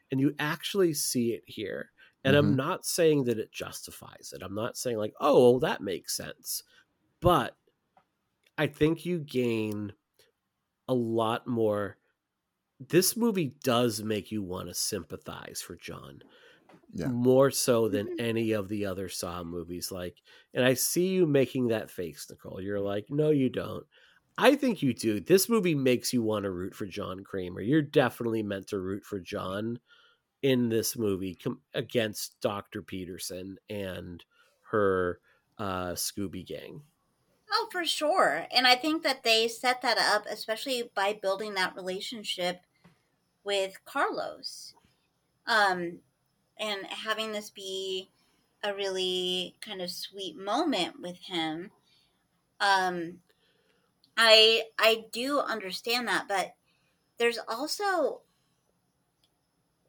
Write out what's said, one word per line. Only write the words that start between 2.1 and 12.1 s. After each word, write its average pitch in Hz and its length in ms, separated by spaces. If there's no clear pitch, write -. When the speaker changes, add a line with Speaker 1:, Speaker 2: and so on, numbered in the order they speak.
Speaker 1:
And 135 100
I'm 143 120
Speaker 2:
Mm-hmm. 143 100
Speaker 1:
not 147 300
saying 156 380
that 117 140
it - 140
justifies - 840
it. 71 80
I'm 95 120
not 107 240
saying, 123 180
like, 107 240
"Oh, 139 320
well, 127 80
that 175 220
makes 92 340
sense." - 460
But 165 340
I 151 100
think 156 360
you 175 140
gain 110 720
a 131 60
lot 113 520
more. 107 520